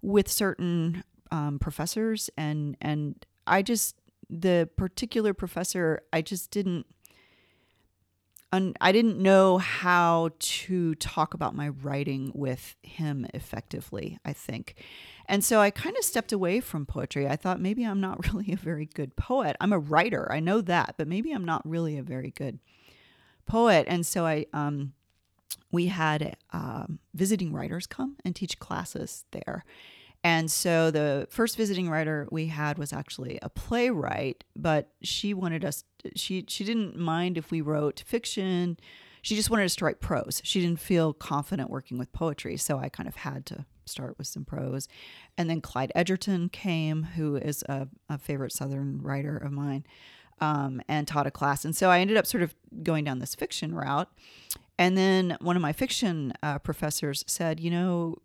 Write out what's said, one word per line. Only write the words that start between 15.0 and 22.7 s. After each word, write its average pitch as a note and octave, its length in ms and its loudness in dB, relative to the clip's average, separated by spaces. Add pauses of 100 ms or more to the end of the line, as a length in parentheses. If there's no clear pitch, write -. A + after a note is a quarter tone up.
And G3 160 2
so A3 160 6
I G3+ 100 8
kinda G4+ 320 -4
stepped - 300 -2
away F#3+ 280 2
from D#3 260 -6
poetry. C#3 420 -4
I C#3 80 0
thought, F#3 260 -2
"Maybe G#3+ 220 0
I'm G3 180 0
not F#3 260 -4
<laughs> - 60 0
really G3+ 200 -2
a G3 40 -2
very D#3 300 -4
good C#3 280 -6
poet. B3 460 0
I'm G3+ 120 4
a F3+ 60 4
writer, D#3 520 2
I C#3+ 80 0
know F#3+ 220 2
that, F3 360 0
but D3+ 100 -2
maybe A3 240 -2
I'm F#3+ 140 -2
not D#3+ 220 -2
really D#3+ 300 -2
a C3+ 60 -6
very C3 280 -6
good B2 280 -8 (840)